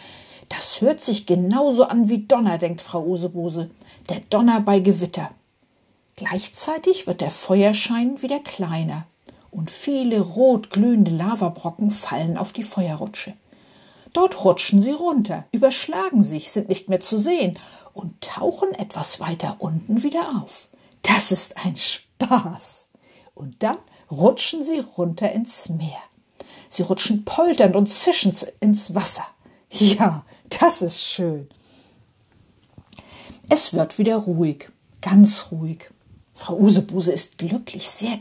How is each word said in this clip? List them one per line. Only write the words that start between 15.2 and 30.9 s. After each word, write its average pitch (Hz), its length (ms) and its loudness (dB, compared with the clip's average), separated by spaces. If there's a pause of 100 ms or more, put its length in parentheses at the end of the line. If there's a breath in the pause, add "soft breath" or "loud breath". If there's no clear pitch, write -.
überschlagen 269 720 2
sich, 156 280 -6
sind 208 200 -4
nicht 190 180 -6
mehr 185 120 0
zu 220 180 -4
sehen 240 400 0 (340 loud breath)
und - 300 -14
tauchen - 500 -4
etwas - 480 -8
weiter 165 380 -6
unten 170 440 -2
wieder 294 400 -2
auf. - 260 -14 (340 soft breath)
Das 202 300 4
ist - 300 -4
ein 170 140 -4
Spaß. - 1120 -4 (460 soft breath)
Und 135 280 -16
dann 170 140 -2 (340 soft breath)
rutschen 220 540 0
sie 320 140 -2
runter 180 540 -4
ins - 360 -4
Meer. 160 320 -6 (720 loud breath)
Sie - 100 -4
rutschen 208 460 -2
polternd 254 500 4
und 202 120 4
zischend - 720 0
ins 208 340 2
Wasser. - 320 0 (440 soft breath)
Ja, 196 540 2 (360 soft breath)
das 330 200 4
ist 170 220 -4